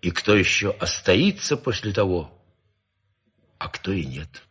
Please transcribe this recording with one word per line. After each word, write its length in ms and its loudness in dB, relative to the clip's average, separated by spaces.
И 100 -2
кто 240 2
еще 440 2
остаится 760 2
после 360 -4
того, 380 0
а 100 -6
кто 220 -8
и 140 -2
нет. 460 -12